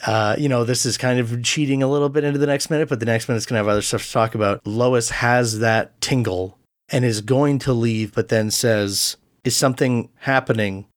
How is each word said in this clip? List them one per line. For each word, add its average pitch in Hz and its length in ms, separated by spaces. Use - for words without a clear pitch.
Uh, 107 320
you 147 100
know, 123 140
this 120 240
is 113 100
kind 127 220
of 120 240
cheating 135 400
a 131 60
little 143 220
bit 147 120
into 143 160
the 143 80
next 143 240
minute, 156 180
but 117 120
the 113 60
next 113 220
minute's 113 180
gonna 120 120
have 104 80
other 104 160
stuff - 240
to - 60
talk 113 240
about. 101 280
Lois 120 460
has 120 480
that 113 420
tingle 98 580
and 127 160
is 113 160
going 135 380
to 131 140
leave, 113 420
but 117 140
then 110 200
says, 104 680
"Is - 140
something 127 520
happening?" 110 680